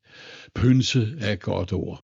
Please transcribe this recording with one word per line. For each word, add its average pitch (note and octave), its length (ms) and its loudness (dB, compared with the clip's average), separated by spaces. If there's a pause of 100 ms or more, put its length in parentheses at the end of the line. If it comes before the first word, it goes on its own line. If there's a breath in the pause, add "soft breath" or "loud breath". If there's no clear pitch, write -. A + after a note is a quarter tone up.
(540 loud breath)
Pønse B2 540 4 (120)
er G#2 120 -2
et G2 100 -6
godt F#2 300 -4
ord. - 320 -4